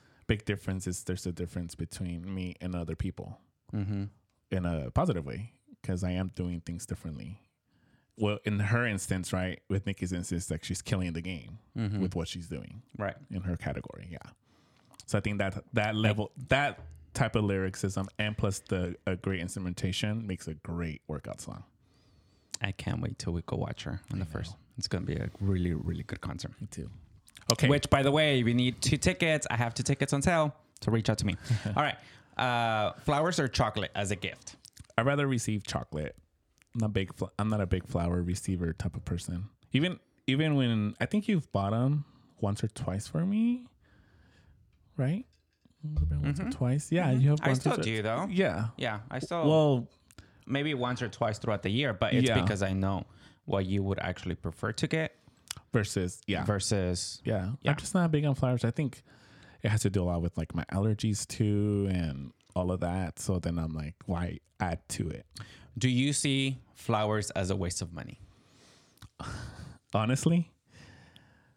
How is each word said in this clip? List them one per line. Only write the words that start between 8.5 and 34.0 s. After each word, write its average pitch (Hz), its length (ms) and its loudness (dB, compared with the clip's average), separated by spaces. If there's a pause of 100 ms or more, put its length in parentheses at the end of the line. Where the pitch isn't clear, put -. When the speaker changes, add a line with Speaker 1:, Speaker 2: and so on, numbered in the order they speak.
Speaker 1:
her 117 260 2
instance, 95 480 -2
right, 92 340 0
with 98 200 0
Nikki's 92 260 -2
instance, 87 380 -2
like, 78 120 -4
she's - 200 -6
killing 92 300 -2
the 85 80 -6
game 85 360 -10 (180)
Speaker 2:
Mm-hmm. 104 260 -2
Speaker 1:
with 90 140 0
what 82 120 -2
she's 87 200 -10
doing 87 360 -12 (140)
Speaker 2:
Right. 104 180 -4 (160)
Speaker 1:
in 92 100 -6
her 90 160 -2
category. - 540 -8
Yeah. - 180 -14 (800)
So 110 100 0
I 98 40 0
think 101 180 0
that 98 240 -2 (100)
that 107 220 2
level, 107 360 2 (180)
that 135 300 2 (360)
type 117 200 2
of 107 100 4
lyricism, 95 600 0 (120)
and 107 180 -2
plus 98 220 0
the, 90 360 -2 (120)
a 92 80 0
great 92 240 -2
instrumentation 95 880 -2
makes 90 200 -6
a 80 60 -6
great 82 540 -6
workout 50 340 -8
song. - 220 -12 (960)
Speaker 2:
I 98 100 -2
can't - 300 -4
wait - 180 -6
till 85 140 -4
we 85 80 -2
go - 160 -6
watch 73 260 -6
her - 160 -6 (120)
on 95 80 -4
the 92 60 -4
Speaker 1:
I - 40 -6
Speaker 2:
first. - 220 -8
Speaker 1:
know. - 60 -16 (200)
Speaker 2:
It's - 100 -6
gonna 85 180 -4
be 76 100 -4
a - 140 -4 (120)
really, 90 320 2
really 82 300 -4
good - 180 -10
concert. - 400 -8
Speaker 1:
Me 107 60 -8
too. - 220 -10 (640)
Okay. - 160 4
Speaker 2:
Which, 143 220 4
by 139 140 4
the 139 80 4
way, 147 280 6
if 113 80 4
you 120 60 4
need 123 280 2
two - 160 2
tickets, 160 520 2
I 113 80 -2
have 117 160 0
two 120 100 -2
tickets 139 300 0
on 139 80 2
sale, 156 340 2 (260)
so 107 100 -2
reach 113 180 2
out 107 80 2
to - 80 2
me. 95 100 2 (200)
Speaker 1:
<laughs> 104 200 -2
Speaker 2:
All 147 80 4
right. 139 140 -2 (400)
Uh, 117 640 2
flowers 160 380 2
or 139 80 2
chocolate 107 480 0
as 98 160 -2